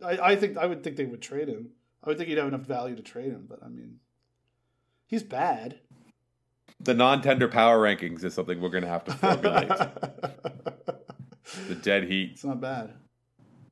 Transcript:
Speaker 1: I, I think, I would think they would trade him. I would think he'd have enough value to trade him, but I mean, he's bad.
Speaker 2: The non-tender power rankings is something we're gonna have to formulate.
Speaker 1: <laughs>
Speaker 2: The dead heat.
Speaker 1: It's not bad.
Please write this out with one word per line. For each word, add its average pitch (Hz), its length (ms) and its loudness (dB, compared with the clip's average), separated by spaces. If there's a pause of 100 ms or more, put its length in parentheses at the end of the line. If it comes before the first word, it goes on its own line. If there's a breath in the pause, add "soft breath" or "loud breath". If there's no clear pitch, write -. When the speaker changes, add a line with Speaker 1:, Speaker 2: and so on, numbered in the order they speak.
Speaker 1:
I, 180 280 4
I 202 40 8
think, 196 220 0
I 165 80 2
would 175 180 -4
think 147 120 -6
they 139 100 -2
would 120 160 -10
trade 208 260 -6
him. 120 220 -8 (340)
I - 60 -2
would 151 80 -2
think 165 100 -6
he'd 151 80 -2
have 143 120 0
enough 131 180 -6
value 123 280 -4
to 113 80 -12
trade 139 280 -10
him, 101 180 -12
but - 160 -18
I 123 40 -18
mean, 120 320 -18 (1040)
he's 226 160 -2
bad. 127 560 -4 (1000)
Speaker 2:
The - 140 0
non-tender 127 560 4
power 117 320 8
rankings 90 420 2
is 90 120 -6
something 87 260 -4
we're 90 80 -2
gonna 90 200 -2
have 85 160 -4
to - 80 -6
formulate. 190 580 2
Speaker 1:
<laughs> 190 100 2 (1900 loud breath)
Speaker 2:
The 92 80 -8
dead 101 280 2
heat. 95 280 -2
Speaker 1:
It's - 120 -16
not 131 160 -6
bad. 120 340 -8 (760)